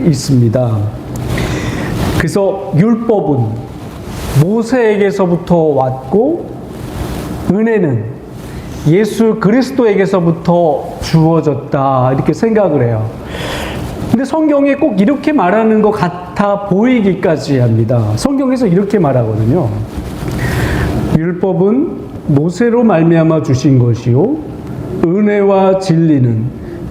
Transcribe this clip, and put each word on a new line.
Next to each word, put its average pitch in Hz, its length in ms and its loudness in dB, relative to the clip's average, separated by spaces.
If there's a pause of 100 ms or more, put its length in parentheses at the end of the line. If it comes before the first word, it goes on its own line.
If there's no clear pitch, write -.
있습니다. 123 720 2 (1400)
그래서 185 580 -2
율법은 147 920 0 (760)
모세에게서부터 202 1120 0
왔고 160 960 0 (1000)
은혜는 175 680 0 (680)
예수 214 520 2
그리스도에게서부터 185 1600 2
주어졌다, 135 1120 2
이렇게 151 200 0
생각을 196 500 2
해요. 110 260 -2 (1000)
근데 254 160 2
성경에 285 500 2
꼭 254 240 0
이렇게 262 320 2
말하는 220 500 2
것 208 100 4
같아 202 760 -2
보이기까지 185 920 2
합니다. 113 560 2
성경에서 262 520 0
이렇게 196 300 2
말하거든요. 123 720 2 (1500)
"율법은 185 920 -2 (180)
모세로 180 560 2
말미암아 165 600 4
주신 135 340 2
것이요 123 600 2 (680)
은혜와 196 760 4
진리는 143 640 2 (460)